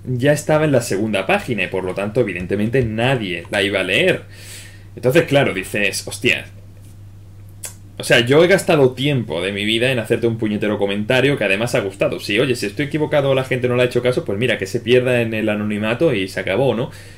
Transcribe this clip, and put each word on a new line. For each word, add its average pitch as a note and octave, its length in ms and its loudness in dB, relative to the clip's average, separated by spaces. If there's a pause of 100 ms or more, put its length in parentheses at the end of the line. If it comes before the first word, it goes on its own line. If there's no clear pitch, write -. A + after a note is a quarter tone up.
ya B2+ 280 2
estaba D3+ 320 2
en D3+ 60 2
la B2 100 4
segunda G#2 460 -2
página C3 380 0
y - 20 -2
por F#2 160 -4
lo F#2 100 -4
tanto, G#2 260 -2
evidentemente, G#2 640 0
nadie A2 680 -2
la G#2 100 0
iba G2 200 0
a - 20 -2
leer. B2+ 400 2 (720)
Entonces, D#3+ 300 4
claro, C#3 280 2
dices, F#2+ 540 -2
"Hostia". F#2 380 -2 (1500)
O - 40 -10
sea, C3 180 4
yo C#3 220 6
he F3+ 40 6
gastado D#3 460 4
tiempo B2 460 -2
de F#2+ 120 -2
mi G2+ 140 -4
vida A2+ 260 2
en B2 80 -2
hacerte A2+ 260 0
un A#2 140 0
puñetero G#2 400 0
comentario A2 580 2
que A2+ 60 -4
además G#2 320 0
ha B2 60 0
gustado. G2 380 -2
Si, G#2 200 -2
oye, C3 160 0
si G2+ 100 -4
estoy G#2 220 -4
equivocado D3 420 0
o C3 60 2
la C3 80 0
gente B2 240 -2
no B2 80 0
le B2 80 4
ha - 20 4
hecho B2 160 0
caso, B2 240 0
pues G2+ 140 -4
mira, A2+ 180 0
que G2 80 -6
se A#2 140 -4
pierda B2 420 2
en A2+ 140 -2
el G#2+ 120 -2
anonimato G#2+ 640 0
y G2 160 -2
se - 120 -8
acabó, G2+ 340 0
¿no? A#2 160 -4 (280)